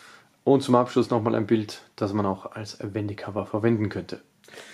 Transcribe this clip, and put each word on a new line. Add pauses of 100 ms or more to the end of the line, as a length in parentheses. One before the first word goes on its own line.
(440)
Und
zum
Abschluss
nochmal
ein
Bild, (160)
das
man
auch
als
Wendecover
verwenden
könnte. (520)